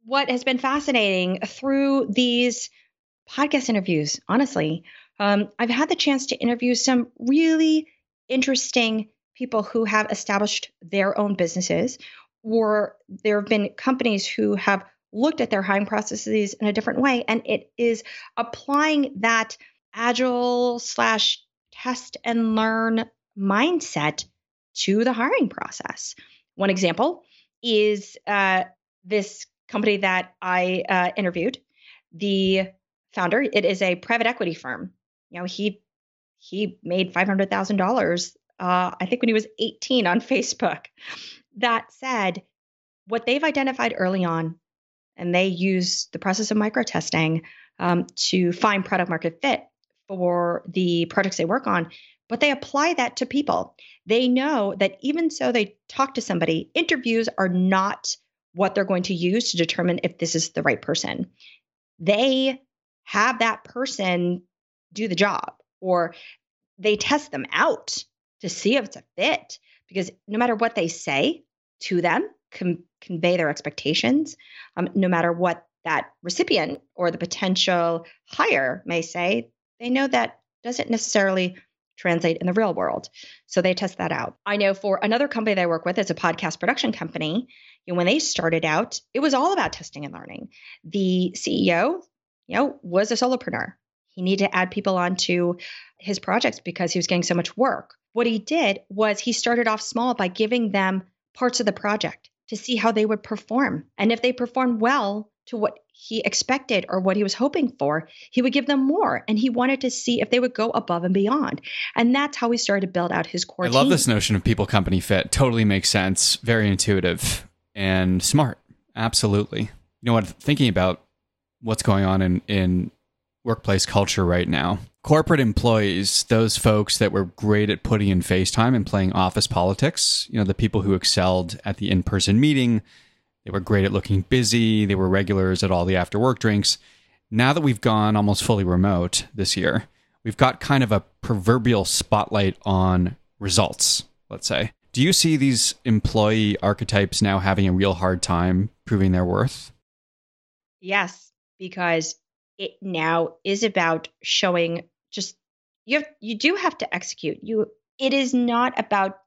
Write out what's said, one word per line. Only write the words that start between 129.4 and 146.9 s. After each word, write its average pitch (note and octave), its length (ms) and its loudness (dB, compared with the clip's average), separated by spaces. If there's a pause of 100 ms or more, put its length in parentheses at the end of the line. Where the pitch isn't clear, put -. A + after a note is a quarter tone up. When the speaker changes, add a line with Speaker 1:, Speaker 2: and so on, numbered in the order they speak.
Speaker 2:
politics, G2 880 0
you A#2 80 -2
know, G#2 40 2
the G2 120 0
people G#2+ 260 0
who G2 140 2
excelled F2+ 680 0
at G2 140 -4
the - 140 -2
in-person G2 480 2
meeting, B2+ 420 4 (640)
they - 80 -12
were G2 80 0
great G2 260 2
at G2 80 0
looking F#2+ 280 0
busy, A2 640 2
they G2 100 2
were F#2+ 120 2
regulars F#2+ 540 2
at F#2+ 80 2
all F2 160 2
the F#2 100 2
after-work G#2+ 440 0
drinks. G#2 400 2 (500)
Now B2 240 4
that E3+ 80 0
we've C3 200 2
gone G#2+ 340 4
almost G#2 280 2
fully G2+ 200 2
remote F2+ 720 2
this G2 200 -2
year, F2 280 0 (400)
we've G#2+ 140 -6
got C3 220 2
kind C3+ 240 2
of G#2 80 0
a G2+ 120 2 (180)
proverbial A2 640 2
spotlight G2+ 800 0
on F#2 520 2 (220)
results, - 680 0 (260)
let's - 160 -10
say. G2 240 -2 (200)
Do B2 120 2
you F3+ 100 6
see D#3+ 240 4
these C3 380 2 (100)
employee G#2+ 800 2
archetypes G2+ 580 0